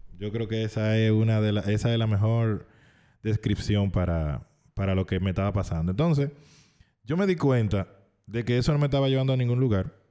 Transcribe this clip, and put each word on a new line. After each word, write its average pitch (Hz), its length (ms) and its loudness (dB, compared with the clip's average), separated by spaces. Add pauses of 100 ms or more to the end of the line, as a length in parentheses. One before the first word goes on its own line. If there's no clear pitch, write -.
(180)
Yo 101 140 -8
creo 113 160 -4
que 110 160 -4
esa 110 340 0
es 110 140 4
una 110 300 2
de 107 100 2
la, 104 100 0
esa 104 320 0
es 113 60 0
la 110 80 0
mejor 110 580 0 (560)
descripción 104 680 0
para, 82 560 -2 (260)
para 95 220 -2
lo 92 100 0
que 95 140 -2
me 95 100 -2
estaba 98 240 -2
pasando. 87 380 -2
Entonces, 143 400 0 (720)
yo 151 140 -4
me 196 100 0
di 180 80 2
cuenta 113 520 2 (380)
de 113 180 -6
que 120 140 0
eso 123 160 2
no 147 60 2
me 147 60 2
estaba 139 240 2
llevando 131 240 2
a 127 40 0
ningún 123 220 0
lugar. 104 340 0 (180)